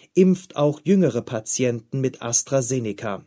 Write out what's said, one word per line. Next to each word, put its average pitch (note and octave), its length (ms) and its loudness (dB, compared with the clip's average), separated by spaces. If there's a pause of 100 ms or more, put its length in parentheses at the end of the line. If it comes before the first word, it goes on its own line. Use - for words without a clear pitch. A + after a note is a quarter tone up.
(140)
impft F#3 440 2
auch D3 260 0
jüngere D#3+ 380 2
Patienten A#2+ 800 -4
mit C3 200 -4
AstraZeneca, A#2 1040 -2